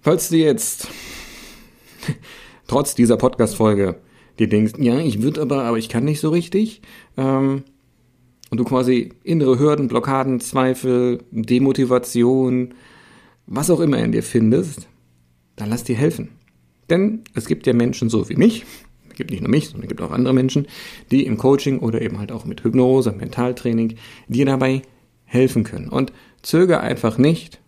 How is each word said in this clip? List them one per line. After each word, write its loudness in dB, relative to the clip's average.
Falls 2
du 2
jetzt 0
<laughs> -14
trotz -2
dieser 4
Podcast-Folge 0
dir 2
denkst, 2
„Ja, 2
ich -2
würd -2
aber, -2
aber -2
ich -8
kann -2
nicht -2
so 0
richtig“, -2
ähm, 0
und -4
du 0
quasi 0
innere 2
Hürden, 2
Blockaden, 0
Zweifel, 0
Demotivation, 2
was -4
auch 4
immer 2
in 0
dir 0
findest, 0
dann -8
lass -4
dir -2
helfen. -2
Denn 0
es -8
gibt -2
ja 2
Menschen 0
so 0
wie -4
mich, 4
es -20
gibt -10
nicht -8
nur -2
mich, 2
sondern -14
es -14
gibt -10
auch -8
andere 0
Menschen, 0
die 2
im -2
Coaching 2
oder -2
eben -6
halt -10
auch -12
mit -10
Hypnose, 2
Mentaltraining -4
dir 2
dabei 0
helfen 2
können. -10
Und -2
zöger 2
einfach -2
nicht 0